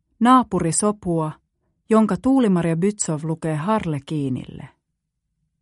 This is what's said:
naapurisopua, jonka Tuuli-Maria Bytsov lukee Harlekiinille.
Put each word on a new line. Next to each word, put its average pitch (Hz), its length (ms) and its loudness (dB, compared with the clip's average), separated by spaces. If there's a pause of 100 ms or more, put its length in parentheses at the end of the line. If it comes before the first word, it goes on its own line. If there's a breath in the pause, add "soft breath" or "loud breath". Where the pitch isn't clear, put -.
(200)
naapurisopua, 190 1120 2 (580)
jonka 214 320 4
Tuuli-Maria 190 560 2
Bytsov 180 460 -2
lukee 160 320 -4
Harlekiinille. 151 1120 -6 (920)